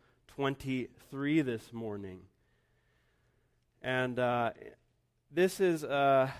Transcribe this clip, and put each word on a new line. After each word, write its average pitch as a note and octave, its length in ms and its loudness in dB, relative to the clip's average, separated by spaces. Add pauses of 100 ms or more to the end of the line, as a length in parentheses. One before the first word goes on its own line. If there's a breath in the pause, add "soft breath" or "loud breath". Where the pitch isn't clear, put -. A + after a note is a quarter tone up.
(280 soft breath)
twenty-three C#3 1120 -2
this A#2+ 320 -4
morning. G2+ 480 -10 (1600)
And, B2+ 380 -2
uh, A#2+ 320 2 (840)
this F#3 280 0
is E3+ 220 2
a, C#3 580 4